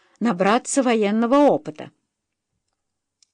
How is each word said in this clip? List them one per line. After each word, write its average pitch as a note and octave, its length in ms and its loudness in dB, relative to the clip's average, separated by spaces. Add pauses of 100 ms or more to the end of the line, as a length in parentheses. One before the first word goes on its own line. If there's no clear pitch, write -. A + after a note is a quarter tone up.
(200)
набраться A3 640 -2
военного A3+ 540 0
опыта». A#3+ 540 0 (1400)